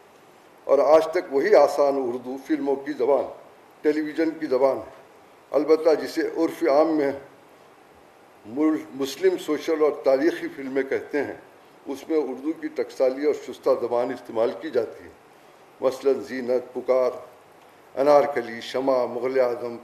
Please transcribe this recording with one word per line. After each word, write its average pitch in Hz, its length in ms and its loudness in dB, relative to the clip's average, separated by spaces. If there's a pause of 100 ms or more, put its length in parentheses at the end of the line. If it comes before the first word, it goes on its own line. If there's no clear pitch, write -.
(680)
और 135 140 4
आज 156 340 6
तक - 180 -4
वही 156 220 0
आसान 143 440 4
उर्दू 127 400 -6
फिल्मों 139 380 -2
की 147 180 -8
ज़बान, 123 300 2 (600)
टेलीविज़न 151 460 0
की 156 160 -6
ज़बान 131 300 2
है। - 160 -12 (600)
अलबत्ता 156 440 4
जिसे 135 320 -4 (100)
उर्फ़ 165 320 -2
आम 156 180 4
में 143 320 0 (1200)
मुल-, 143 500 0
मुस्लिम 170 440 0
सोशल 151 440 -2
और 143 220 2
तारीख़ी 151 440 2
फिल्में 135 360 -4
कहते 135 340 -4
हैं, 107 240 -6 (440)
उसमें 139 320 -6
उर्दू 131 420 -4
की 151 80 -8 (100)
टकसाली 135 480 -2
और 139 100 2
शुस्ता - 400 -2
ज़बान 120 360 -2
इस्तेमाल 120 380 -2 (120)
की 156 80 -8
जाती 110 340 -4
है। 82 80 -20 (680)
मसलन 127 440 0
जीनत, 123 500 -4
पुकार, 127 520 0 (680)
अनारकली, 127 680 2
शमा, 131 460 0
मुग़ल 127 320 0
आज़म, 120 440 -2